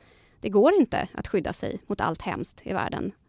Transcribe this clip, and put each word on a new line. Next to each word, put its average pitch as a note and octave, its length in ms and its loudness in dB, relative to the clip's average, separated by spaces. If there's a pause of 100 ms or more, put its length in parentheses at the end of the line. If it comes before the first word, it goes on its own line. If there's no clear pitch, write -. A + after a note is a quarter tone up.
(400)
det A3+ 100 -4
går G#3+ 240 6
inte - 400 2
att - 140 -10
skydda - 240 -2
sig - 340 -6
mot G3+ 140 -4
allt E3 220 -2
hemskt - 420 -8
i - 80 -8
världen. - 400 -4 (160)